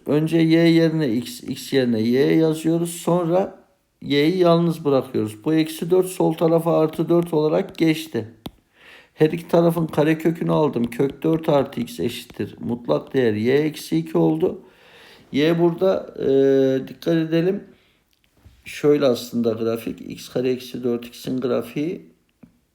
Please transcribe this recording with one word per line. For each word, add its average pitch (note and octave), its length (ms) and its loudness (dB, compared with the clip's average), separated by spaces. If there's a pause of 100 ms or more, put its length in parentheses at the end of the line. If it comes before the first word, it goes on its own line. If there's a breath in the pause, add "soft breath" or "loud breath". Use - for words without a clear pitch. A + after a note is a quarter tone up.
Önce D#3+ 320 2
y E3 320 4
yerine D#3+ 440 2
x, - 300 -6
x - 300 -10
yerine A#2+ 280 2
y C3+ 340 2
yazıyoruz. D#3+ 580 0
Sonra F3 720 -2 (360)
y'yi D3 360 0
yalnız E3+ 480 2
bırakıyoruz. B2+ 600 -2
Bu D#3 80 0
eksi D#3+ 380 0
dört F#3 160 4
sol E3+ 260 0
tarafa E3 460 2
artı D#3 300 0
dört E3+ 240 2
olarak D#3+ 440 0
geçti. D#3 500 -2 (880 loud breath)
Her D#3 180 2
iki E3+ 160 -8
tarafın E3+ 400 2
kare D#3 300 0
kökünü E3 340 -2
aldım. D3+ 320 0
Kök C3+ 400 -4
dört D#3+ 260 0
artı C#3 320 0
x - 180 -10
eşittir - 600 -8
mutlak A#2+ 540 -4
değer B2 200 2
y A2 200 0
eksi D3+ 440 -2
iki E3 200 -4
oldu. D#3+ 440 0 (680 loud breath)
Y D#3+ 280 0
burada, E3+ 600 0
e, - 80 -2 (600)
dikkat - 300 -2
edelim. E3 460 -2 (1000 soft breath)
Şöyle D3 400 2
aslında A#2 460 0
grafik. A2+ 500 -4
X - 280 -16
kare B2+ 220 -2
eksi B2 320 -8
dört A#2+ 220 -4
x'in C3 360 -8
grafiği C3+ 640 -6 (680)